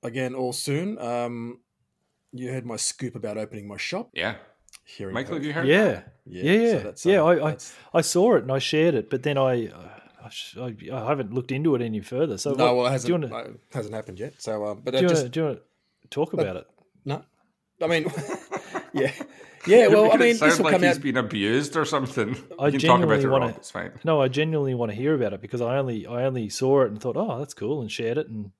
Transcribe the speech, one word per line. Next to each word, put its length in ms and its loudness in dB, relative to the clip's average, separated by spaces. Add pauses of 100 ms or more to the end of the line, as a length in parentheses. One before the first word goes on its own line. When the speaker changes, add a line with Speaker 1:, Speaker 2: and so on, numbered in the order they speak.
Speaker 1:
again 320 -6
all 180 -4
soon. 460 -4
Um, 640 -6 (680)
you 200 -10
heard 160 -8
my 80 -8
scoop 400 -8
about 240 -8
opening 280 -12
my 100 -14
shop 360 -8
Speaker 2:
Yeah. 220 -4 (500)
Speaker 1:
here 220 -14
in 80 -10
Speaker 2:
Michael, 180 -6
have 80 -6
Speaker 1:
Perth. 60 -6
Speaker 2:
you 60 -6
heard 140 -2
Speaker 3:
Yeah. 200 6
Speaker 2:
that? 260 -4 (140)
Speaker 1:
Yeah, 160 -10
Speaker 3:
Yeah, 100 4 (180)
Speaker 1:
so 60 2
Speaker 3:
yeah. 60 -4
Speaker 1:
that's, 240 -8
Speaker 3:
Yeah, 140 6
Speaker 1:
um, 60 4
Speaker 3:
I, 40 6
I, 200 2
Speaker 1:
that's 240 -12 (200)
Speaker 3:
I 60 4
saw 340 4
it 80 4
and 80 -4
I 80 0
shared 340 2
it, 160 -2
but 140 -4
then 160 0
I, 300 2
uh, 200 -20 (340)
I 60 -18
sh-, 280 -14
I, 180 -10 (180)
I 160 -6
haven't 240 -2
looked 180 -4
into 220 0
it 80 0
any 200 -4
further. 360 -4
So 160 -4
Speaker 1:
No, 220 4
Speaker 3:
what, 0 -
Speaker 1:
well, 180 2
it 80 -2
Speaker 3:
do 60 -6
you 80 2
Speaker 1:
hasn't, 160 -4
Speaker 3:
wanna, 180 -8
Speaker 1:
uh, 40 -18 (200)
hasn't 220 -8
happened 240 -12
yet. 200 -10
So, 280 -6
um, 160 -8
but 80 -6
Speaker 3:
do 80 0
Speaker 1:
I 20 4
Speaker 3:
you 80 4
Speaker 1:
just 140 4
Speaker 3:
wanna, 60 -6
do 100 -6
you 80 0
wanna 120 -4 (520)
talk 200 -4
Speaker 1:
but 100 -6
Speaker 3:
about 160 -2
it? 100 -14 (380)
Speaker 1:
No. 180 -6 (580)
I 60 -2
mean, 180 0
<laughs> 880 -10
yeah. 240 0
Speaker 2:
<laughs> 40 -12 (460)
Speaker 1:
Yeah, 140 10
Speaker 2:
You're 100 8
Speaker 1:
well, 200 8
I 60 6
Speaker 2:
making 40 6
it 20 6
Speaker 1:
mean, 60 6
this 100 2
Speaker 2:
sound 180 6
Speaker 1:
will 80 2
Speaker 2:
like 80 4
Speaker 1:
come 80 4
Speaker 2:
he's 160 4
Speaker 1:
out 60 -12
Speaker 2:
been 140 0
abused 600 0
or 80 0
something. 500 -2 (220)
Speaker 3:
I 120 0
Speaker 2:
You 100 0
can 0 -
talk 240 6
about 160 4
Speaker 3:
genuinely 60 0
Speaker 2:
it, 40 2
Speaker 3:
wanna, 160 2
Speaker 2:
Rob. 120 -4
It's 120 -20
fine. 220 -10 (120)
Speaker 3:
no, 160 2
I 80 4
genuinely 460 0
wanna 220 -4
hear 180 0
about 200 0
it 80 -12
because 200 -6
I 160 -2
only, 300 -4
I 160 -4
only 260 -4
saw 320 2
it 60 4
and 120 -6
thought, 160 -6
"Oh, 220 -4
that's 160 -10
cool," 260 -6
and 120 -8
shared 260 -4
it 100 -4
and 220 -10 (100)